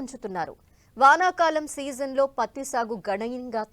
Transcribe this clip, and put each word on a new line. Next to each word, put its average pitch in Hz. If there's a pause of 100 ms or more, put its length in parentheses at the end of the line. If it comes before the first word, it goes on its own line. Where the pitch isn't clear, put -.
ఉంచుతున్నారు. 185 (420)
వానాకాలం 320
సీజన్లో 269 (160)
పత్తి 240
సాగు 240 (100)
గణనీయంగా 233 (120)